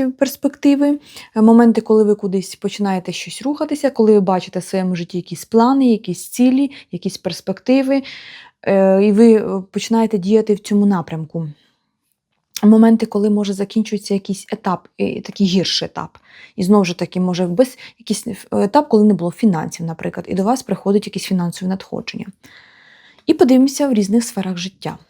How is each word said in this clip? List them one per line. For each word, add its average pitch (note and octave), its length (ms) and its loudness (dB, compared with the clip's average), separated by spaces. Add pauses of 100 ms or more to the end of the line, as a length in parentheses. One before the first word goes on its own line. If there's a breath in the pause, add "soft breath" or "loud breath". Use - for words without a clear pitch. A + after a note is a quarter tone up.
(180)
перспективи, C#4+ 840 -2 (360 loud breath)
е, A3 60 0
моменти, A3+ 400 6
коли A3 220 2
ви G#3 120 2
кудись G3 400 -6
починаєте F#3+ 560 -6
щось - 300 -14
рухатися, D4 480 -4
коли A3 220 4
ви G#3 100 6
бачите F#3 380 -2
в F3 40 -10
своєму F#3 320 -4
житті F3 220 -8
якісь - 280 -10
плани, B3 460 2
якісь G3+ 380 -4
цілі, C4 420 0 (200 loud breath)
якісь F#3 260 -8
перспективи, C4 840 -2 (600 loud breath)
е, G3 400 4
і G#3+ 80 4
ви, A3 220 8
е, G3 280 0 (100)
починаєте A3 460 -2
діяти G#3+ 360 2
в G3+ 60 -4
цьому G3+ 260 0
напрямку. E3 640 -4 (1160)
Моменти, A3 420 6
коли, G#3 240 -2
може, G#3 240 -2
закінчується G3+ 600 -4
якийсь G3 380 -6
етап, G3 360 -6 (120)
е, G3+ 220 -4
такий G3+ 260 -2
гірший E3+ 380 -2
етап. - 320 -12 (380 loud breath)
І G3+ 80 -4
знову G3+ 220 4
ж F3 120 -6
таки, F3+ 220 -6
може, F3+ 280 -2
без, A3+ 300 0 (220 loud breath)
якийсь - 280 -8 (240)
етап, G#3 380 0
коли G#3+ 140 4
не G#3+ 100 4
було E3+ 180 -4
фінансів, E3 540 -2
наприклад, E3 440 -8
і - 40 -4
до F#3 100 -2
вас B3+ 200 -2
приходить G3+ 440 -2
якесь G3 160 -10
фінансове F3+ 460 -4
надходження. - 560 -10 (1000 soft breath)
І - 80 2
подивимося C4+ 540 2
в C4 60 0
різних G#3+ 300 0
сферах F#3 340 -6
життя. F3 400 -10 (120)